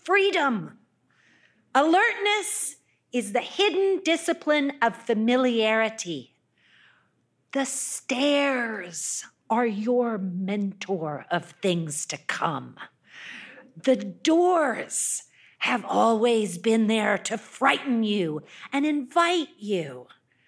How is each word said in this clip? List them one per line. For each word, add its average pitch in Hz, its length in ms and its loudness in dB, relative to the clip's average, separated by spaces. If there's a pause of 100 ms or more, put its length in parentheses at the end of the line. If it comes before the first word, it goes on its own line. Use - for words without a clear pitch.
freedom. 330 760 0 (960)
Alertness 403 1000 2 (360)
is 202 220 -4
the 240 80 2
hidden 392 600 2
discipline 311 800 0
of 233 160 2
familiarity. 220 1400 0 (1160)
The 269 140 0
stairs 254 1600 -2 (240)
are 240 160 2
your 233 500 0
mentor 190 1120 -4
of 170 200 -2 (100)
things 170 460 -2
to 156 100 -8
come. 127 600 -4 (1000)
The 254 200 2
doors 320 1300 0 (340)
have 240 260 -2
always 220 720 2
been 220 300 2
there 208 320 2
to - 180 -6
frighten 262 680 0
you 175 380 -2 (300)
and 277 140 0
invite 320 640 0 (100)
you. 156 480 -4 (420)